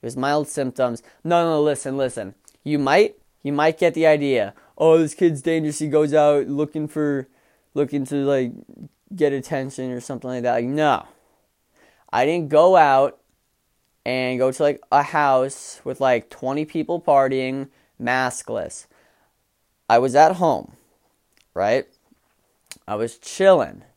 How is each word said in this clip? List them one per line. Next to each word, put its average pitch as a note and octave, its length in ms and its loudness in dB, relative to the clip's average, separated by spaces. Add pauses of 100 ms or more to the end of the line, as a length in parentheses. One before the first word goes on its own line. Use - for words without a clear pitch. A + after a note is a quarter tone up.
It - 40 -16
was B2 120 -10
mild C#3+ 320 -2
symptoms. B2+ 520 -4 (220)
No, E3+ 220 0
no, D#3+ 160 0
listen, C#3 340 -2
listen. A#2 400 -6 (280)
You D3 160 -2
might, D#3 360 2 (280)
you C#3+ 100 -6
might D#3 240 0
get E3+ 160 2
the D#3+ 120 0
idea. C#3 480 2 (240)
"Oh, D#3+ 200 6
this D#3+ 160 0
kid's D#3+ 280 0
dangerous. D#3+ 380 -4
He D3+ 80 -4
goes D3+ 260 0
out D3 340 2
looking D3+ 400 -4
for, C#3+ 400 -4 (480)
looking C#3 320 -2
to, D3 80 -6 (100)
like, C3 260 0 (640)
get D3+ 180 0
attention C3 580 -6
or B2 100 -8
something B2+ 280 -12
like B2 140 -6
that." B2 100 0
Like, A#2+ 120 -2
no. C#3+ 400 0 (1040)
I B2+ 140 0
didn't D#3+ 240 -2
go E3+ 260 6
out C#3 440 4 (840)
and B2+ 360 -4
go C3 120 2
to, D3+ 120 -4
like, D3 180 0 (100)
a C#3 120 4
house C3+ 800 -2
with, C3 180 -8
like, B2+ 280 0
twenty C#3+ 360 -6
people E3 340 -6
partying, C3+ 680 0 (320)
maskless. B2 840 -4 (1000)
I A#2 120 4
was B2+ 160 0
at D#3+ 220 6
home, D3 380 -4 (760)
right? G#2 320 -2 (1000)
I G#2 80 -6
was A2+ 240 -6
chilling. F#3 640 2 (140)